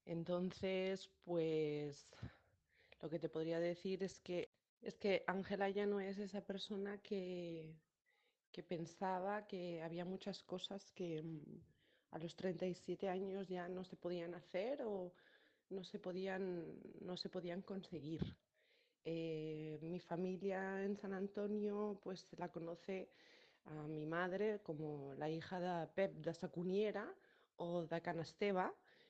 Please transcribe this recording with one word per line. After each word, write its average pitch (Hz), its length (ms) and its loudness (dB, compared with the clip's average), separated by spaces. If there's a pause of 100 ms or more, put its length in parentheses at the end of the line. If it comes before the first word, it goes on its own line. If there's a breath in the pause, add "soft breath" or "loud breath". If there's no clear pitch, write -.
Entonces, 185 1040 2 (140)
pues, 156 840 2 (920 loud breath)
lo 160 80 -2
que 160 100 0
te 160 100 0
podría 165 320 2
decir 175 420 2
es 180 160 -2
que, - 300 0 (320)
es - 160 -6
que 196 300 6
Ángela 196 420 2
ya 202 160 4
no 202 160 4
es 190 180 -2
esa 202 220 -4
persona 202 560 -2
que, 180 680 -2 (880 soft breath)
que - 120 -8
pensaba 185 840 0
que 175 340 -2
había 165 220 -2
muchas 185 400 -4
cosas - 480 -6
que, 165 300 -2
mm, 160 180 -4 (720 soft breath)
a 160 80 -2
los 165 160 -4
treinta 180 300 0
y 180 80 4
siete 185 340 -2
años 190 400 0
ya 180 220 -2
no 185 160 -4
se 180 100 -12
podían 175 400 -2
hacer 208 480 0
o 190 300 -2 (560 loud breath)
no 190 160 -4
se 202 140 -6
podían, 185 680 0 (340)
no 180 160 -4
se 175 140 -2
podían 180 320 -2
conseguir. 165 760 -2 (680 soft breath)
Eh, 156 760 -2
mi 170 200 -4
familia 185 840 0
en 202 140 2
San 196 160 -4
Antonio, 208 880 0
pues, - 240 -6 (100)
la 175 120 -2
conoce 170 600 -4 (560 loud breath)
a 151 220 -4
mi 151 180 0
madre 185 580 4
como 147 520 -2
la 151 140 0
hija 165 320 0
de 170 260 2
Pep 190 280 2
de 156 180 0
Sacuniera 196 760 2 (480 loud breath)
o 170 280 0
de 165 180 0
Can 165 180 0
Esteve, 190 500 4 (400 loud breath)